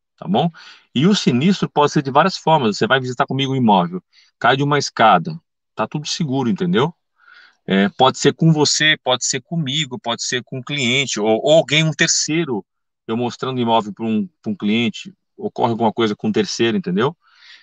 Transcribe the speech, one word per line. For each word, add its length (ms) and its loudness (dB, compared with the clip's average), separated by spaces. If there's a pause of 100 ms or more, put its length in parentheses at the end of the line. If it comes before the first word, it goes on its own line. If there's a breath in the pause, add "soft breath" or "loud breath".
(180)
tá 80 -16
bom? 240 0 (460 loud breath)
E 100 2
o 80 4
sinistro 560 0
pode 220 2
ser 100 0
de 100 -2
várias 260 2
formas, 400 0
você 100 0
vai 120 2
visitar 260 -4
comigo 260 -4
o 60 -2
imóvel, 440 2 (380 soft breath)
cai 160 2
de 80 0
uma 160 2
escada, 580 2 (380)
tá 100 -4
tudo 220 -8
seguro, 420 -2
entendeu? 460 0 (720 soft breath)
É, 220 2
pode 300 2
ser 140 2
com 200 4
você, 500 2
pode 220 -2
ser 160 -4
comigo, 580 -6
pode 240 -6
ser 200 -6
com 160 -12
o 40 -10
cliente, 560 -4
ou, 240 0
ou 140 4
alguém, 260 2
um 80 0
terceiro, 760 -2 (400)
eu 120 -4
mostrando 400 -4
o 40 0
imóvel 320 0
pra 120 -8
um, 220 -2 (140)
pra 100 -6
um 40 -6
cliente, 580 -4 (220)
ocorre 360 -4
alguma 200 0
coisa 240 0
com 140 -4
um 20 0
terceiro, 460 0
entendeu? 380 -2 (480 soft breath)